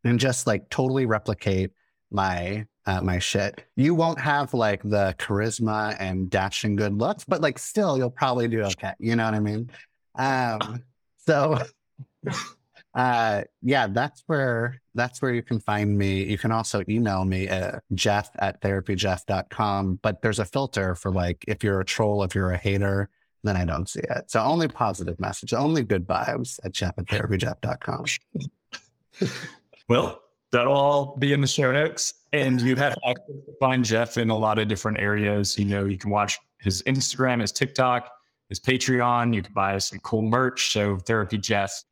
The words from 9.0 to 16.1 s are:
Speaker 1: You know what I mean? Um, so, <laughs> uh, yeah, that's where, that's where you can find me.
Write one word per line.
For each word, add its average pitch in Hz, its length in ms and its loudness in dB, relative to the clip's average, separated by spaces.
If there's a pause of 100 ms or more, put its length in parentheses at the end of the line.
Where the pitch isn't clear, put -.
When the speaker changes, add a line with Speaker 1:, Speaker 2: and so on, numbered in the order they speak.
Speaker 1:
You 113 160 2
know 113 80 2
what 110 100 0
I 107 60 0
mean? 107 300 -2 (440)
Um, 123 680 -2 (320)
so, 147 440 2 (600)
<laughs> - 720 -10
uh, 117 480 2 (200)
yeah, 127 260 2
that's 120 380 -2
where, 127 540 0 (140)
that's 123 260 -2
where 131 120 2
you 117 100 0
can 117 160 -2
find 104 400 2
me. 98 260 2